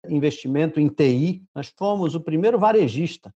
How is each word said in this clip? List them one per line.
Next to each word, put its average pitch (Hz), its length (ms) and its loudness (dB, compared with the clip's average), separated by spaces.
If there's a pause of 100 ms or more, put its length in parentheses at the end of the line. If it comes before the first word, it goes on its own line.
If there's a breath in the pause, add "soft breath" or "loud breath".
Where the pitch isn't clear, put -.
investimento 147 720 -2
em 151 100 4
T 147 180 2
I. 147 360 0 (100)
Nós 139 240 -10
fomos 190 380 -2
o 165 40 -4
primeiro 165 380 0
varejista, 175 800 0